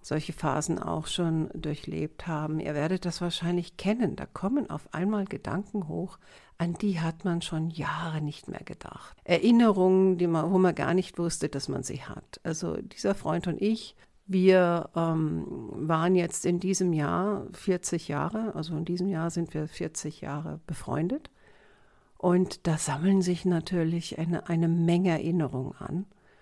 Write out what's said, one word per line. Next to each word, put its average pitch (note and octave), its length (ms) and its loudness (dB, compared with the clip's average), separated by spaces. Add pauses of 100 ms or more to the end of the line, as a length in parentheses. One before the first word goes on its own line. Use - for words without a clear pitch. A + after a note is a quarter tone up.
solche D3+ 320 -4
Phasen D3 460 -2
auch D#3+ 280 -4
schon D#3+ 460 0
durchlebt D#3+ 760 -6
haben, D#3 320 -4
ihr - 140 -6
werdet D#3+ 300 -2
das E3+ 160 -4
wahrscheinlich F3 560 -2
kennen. G#3 400 0
Da - 80 -8
kommen A#3 460 -4
auf - 240 -10
einmal G3 320 -2
Gedanken F#3+ 640 -6
hoch, E3 300 -6 (400)
an F3 160 -2
die F#3+ 260 -2
hat E3 240 -4
man F3 160 0
schon E3 300 -4
Jahre D#3+ 500 -4
nicht D3 260 -8
mehr - 160 -10
gedacht. - 640 -16
Erinnerungen, F#3+ 920 6
die F3 80 2
man, E3 260 2
wo F#3+ 60 6
man F#3 160 6
gar - 180 0
nicht F#3 260 0
wusste, E3+ 300 -2
dass - 220 -6
man C3 120 -4
sie B2+ 200 -8
hat. - 400 -14
Also E3 340 -4
dieser - 380 -2
Freund E3+ 320 -2
und E3+ 160 -2
ich, A3 340 -2 (300)
wir, F#3 680 6
ähm, D#3+ 520 0 (260)
waren D#3+ 420 2
jetzt F3 300 0
in F3 160 2
diesem F#3 320 2
Jahr E3+ 600 0
vierzig - 540 -2
Jahre, G3 460 -2
also D#3+ 220 -6
in D#3+ 80 -2
diesem F3 240 -2
Jahr E3+ 220 0
sind E3+ 240 -4
wir D#3 140 -4
vierzig D#3+ 520 -8
Jahre D#3+ 460 -8
befreundet. E3 640 -4 (880)
Und F3+ 480 2
da D#3+ 100 2
sammeln E3+ 460 2
sich F3 240 0
natürlich E3+ 720 0
eine, E3+ 320 -2
eine E3 180 2
Menge E3+ 440 4
Erinnerungen D#3 640 0
an. - 260 -6 (380)